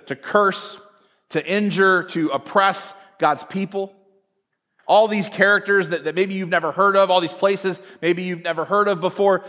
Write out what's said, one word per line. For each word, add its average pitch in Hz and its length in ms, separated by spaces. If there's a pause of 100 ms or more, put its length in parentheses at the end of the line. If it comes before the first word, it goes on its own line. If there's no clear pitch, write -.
to 131 100
curse, - 640 (500)
to 156 140
injure, 190 600
to 165 240
oppress 185 640 (240)
God's 151 260
people. 196 500 (920)
All 208 220
these 208 200
characters 196 600
that, 156 140
that 156 100
maybe 190 200
you've 190 140
never 165 240
heard 196 240
of, 196 140
all 185 100
these 165 120
places 190 480 (200)
maybe 175 240
you've 175 180
never 165 220
heard 202 240
of 185 120
before, 185 480